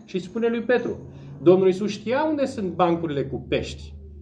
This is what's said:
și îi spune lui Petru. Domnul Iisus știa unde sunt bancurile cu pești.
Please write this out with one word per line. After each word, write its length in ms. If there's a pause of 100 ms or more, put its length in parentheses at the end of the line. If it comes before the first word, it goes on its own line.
și 100
îi 60
spune 280
lui 140
Petru. 340 (460)
Domnul 240
Iisus 240
știa 340
unde 200
sunt 300
bancurile 520
cu 220
pești. 460 (280)